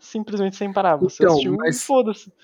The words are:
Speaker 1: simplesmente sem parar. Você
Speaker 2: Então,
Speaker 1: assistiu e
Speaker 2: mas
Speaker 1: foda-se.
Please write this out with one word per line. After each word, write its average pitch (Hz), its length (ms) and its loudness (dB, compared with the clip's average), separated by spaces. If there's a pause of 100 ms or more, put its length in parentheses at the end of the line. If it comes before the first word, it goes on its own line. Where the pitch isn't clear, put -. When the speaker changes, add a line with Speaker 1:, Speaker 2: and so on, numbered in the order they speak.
Speaker 1:
simplesmente 202 560 -6
sem 202 160 -6
parar. 190 240 2
Você 180 260 -2
Speaker 2:
Então, 185 60 6
Speaker 1:
assistiu 156 260 2
e 202 40 -2
Speaker 2:
mas 220 260 -4
Speaker 1:
foda-se. 247 480 -2 (120)